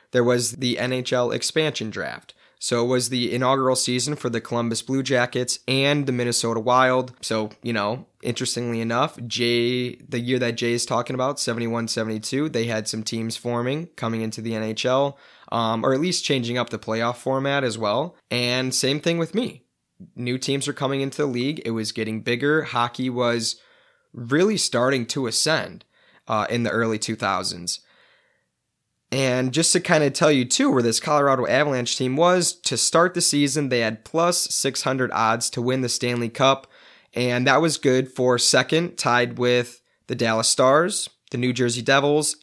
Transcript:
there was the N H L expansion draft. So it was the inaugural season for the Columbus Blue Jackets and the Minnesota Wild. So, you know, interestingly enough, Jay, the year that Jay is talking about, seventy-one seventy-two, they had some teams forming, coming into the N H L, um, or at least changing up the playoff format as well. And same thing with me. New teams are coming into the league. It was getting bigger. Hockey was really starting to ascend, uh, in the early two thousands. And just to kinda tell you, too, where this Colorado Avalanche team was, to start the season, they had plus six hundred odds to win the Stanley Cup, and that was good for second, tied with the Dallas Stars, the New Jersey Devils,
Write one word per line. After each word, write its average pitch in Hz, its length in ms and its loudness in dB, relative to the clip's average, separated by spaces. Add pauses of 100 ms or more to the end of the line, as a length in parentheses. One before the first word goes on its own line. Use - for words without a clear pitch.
(100)
there 123 140 4
was 120 280 2
the 123 240 -4
N 123 160 -2
H 127 200 -4
L 123 180 2
expansion 143 580 -2
draft. 78 460 -10 (260)
So 120 220 0
it 120 60 2
was 127 220 2
the 123 220 -2
inaugural 131 440 2
season 123 400 -2
for - 120 -4
the 113 120 -2
Columbus 117 420 -2
Blue 135 220 -2
Jackets 123 640 0
and 139 380 2
the 131 60 0
Minnesota 120 460 0
Wild. 127 640 2
So, 110 300 -2 (120)
you 120 100 -4
know, 113 360 -2 (120)
interestingly 120 600 -4
enough, 120 360 -2 (120)
Jay, 120 680 0
the - 220 -8
year 123 220 0
that 120 160 0
Jay 117 160 0
is 120 120 0
talking 120 300 -2
about, 131 240 -2
seventy-one 117 480 -2
seventy-two, 113 640 -2
they 120 160 -2
had 110 240 -2
some 110 160 -6
teams 113 320 -6
forming, 123 580 -2
coming 113 280 -4
into 110 180 -6
the 113 160 -4
N 110 80 -4
H 110 200 -4
L, 135 320 2 (360)
um, 113 320 0
or 135 100 4
at 135 60 2
least 175 240 -2
changing 123 340 0
up 120 120 -2
the 110 100 -6
playoff 117 360 -2
format 135 460 0
as 113 160 -2
well. 113 380 -2 (120)
And 123 460 0
same 139 240 0
thing 170 200 0
with 165 180 -4
me. - 260 -4 (540)
New 123 200 -4
teams 135 300 -2
are 143 60 -2
coming 139 280 -2
into 135 180 -4
the 147 80 0
league. 131 380 -4
It 113 60 -4
was 110 220 -4
getting 110 300 -6
bigger. 139 400 0
Hockey 127 460 -4
was 120 460 0 (580)
really 156 440 2
starting 123 500 0
to 131 220 -4
ascend, 107 560 -2 (420)
uh, 107 240 0
in 117 140 0
the 110 60 0
early 113 280 0
two 110 160 -4
thousands. 95 640 -4 (1300)
And 127 440 0
just 160 180 2
to 180 80 2
kinda 156 300 4
tell 151 200 4
you, 131 140 4
too, 269 260 2
where 127 120 4
this 117 180 2
Colorado 139 460 2
Avalanche 127 500 2
team 127 180 -2
was, 175 380 4
to - 240 -4
start 175 380 2
the 170 80 -2
season, 143 480 2
they 123 80 2
had 113 260 -2
plus 170 500 0
six - 280 -2
hundred 135 300 0
odds 113 360 2
to 127 140 -4
win 127 180 0
the 123 80 -2
Stanley 120 400 -2
Cup, 135 380 2 (480)
and 123 320 0
that 139 160 6
was 160 160 0
good 127 340 2
for 127 240 2
second, 156 640 0
tied 120 400 2
with 123 420 0 (280)
the 131 60 -4
Dallas 113 340 2
Stars, 147 600 4 (220)
the 127 80 -4
New 123 160 0
Jersey 120 260 0
Devils, 143 640 2